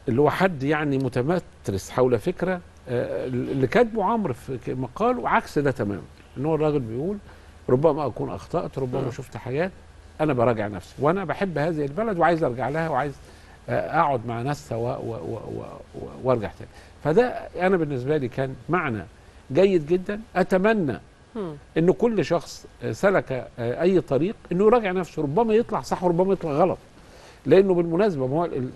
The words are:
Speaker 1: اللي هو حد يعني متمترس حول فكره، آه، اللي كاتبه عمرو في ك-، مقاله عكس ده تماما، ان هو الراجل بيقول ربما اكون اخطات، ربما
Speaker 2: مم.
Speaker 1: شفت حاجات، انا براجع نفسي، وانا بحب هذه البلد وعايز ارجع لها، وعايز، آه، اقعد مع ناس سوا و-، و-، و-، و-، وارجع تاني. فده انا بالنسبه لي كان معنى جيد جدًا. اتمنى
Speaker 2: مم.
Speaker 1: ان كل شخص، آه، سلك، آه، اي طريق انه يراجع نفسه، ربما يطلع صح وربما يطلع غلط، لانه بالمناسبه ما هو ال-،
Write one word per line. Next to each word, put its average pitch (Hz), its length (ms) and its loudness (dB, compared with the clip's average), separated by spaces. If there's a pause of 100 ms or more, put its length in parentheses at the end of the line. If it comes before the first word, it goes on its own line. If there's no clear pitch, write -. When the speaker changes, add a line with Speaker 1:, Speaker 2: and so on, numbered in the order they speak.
Speaker 1:
اللي 120 120 2
هو 147 100 6
حد 175 320 0
يعني 147 360 0
متمترس 127 920 -4
حول 127 280 4
فكره، 175 420 -4 (280)
آه، 127 380 -4
اللي 127 400 -2
كاتبه 214 380 2
عمرو 202 300 0
في 131 320 -10
ك-، 139 40 -4
مقاله 175 580 -2
عكس 190 300 0
ده 139 120 2
تماما، 101 320 -2 (360)
ان 135 80 -2
هو 160 80 0
الراجل 151 240 2
بيقول 135 380 -4 (520)
ربما 143 380 2
اكون 127 240 -6
اخطات، - 480 -6
ربما 135 220 -4
Speaker 2:
مم. 127 100 -4
Speaker 1:
شفت 123 260 -12
حاجات، 143 340 -4 (500)
انا 156 120 0
براجع 117 360 2
نفسي، 101 300 -12
وانا 175 260 2
بحب 156 340 -4
هذه 151 260 -2
البلد 180 340 -4
وعايز 165 260 4
ارجع 127 240 -2
لها، 160 200 -2
وعايز، 139 240 -2 (560)
آه، 123 320 0
اقعد 131 260 0
مع 117 160 -6
ناس 143 260 -6
سوا 117 280 -4
و-، - 40 -10 (100)
و-، 82 480 -8
و-، - 420 -14
و-، - 80 -10 (160)
وارجع 113 340 2
تاني. - 120 -18 (340)
فده 185 220 4 (400)
انا 190 100 4
بالنسبه 147 400 0
لي 131 120 -2
كان 131 260 -4 (140)
معنى 147 340 -2 (500)
جيد 175 340 4
جدًا. 185 340 -2 (160)
اتمنى 185 640 2 (380)
Speaker 2:
مم. 180 160 -6 (260)
Speaker 1:
ان 170 140 6
كل 214 320 2
شخص، - 420 -4 (160)
آه، 120 100 -4
سلك، 175 400 2 (260)
آه، 120 240 -2
اي 180 180 4
طريق 151 340 0 (180)
انه 185 120 2
يراجع 214 280 4
نفسه، 175 300 -4
ربما 208 320 2
يطلع 220 260 2
صح - 240 -4
وربما 180 280 4
يطلع 165 200 -2
غلط، 151 260 4 (680)
لانه 185 280 8
بالمناسبه 170 520 2
ما 135 100 -2
هو 175 80 0
ال-، 127 320 -4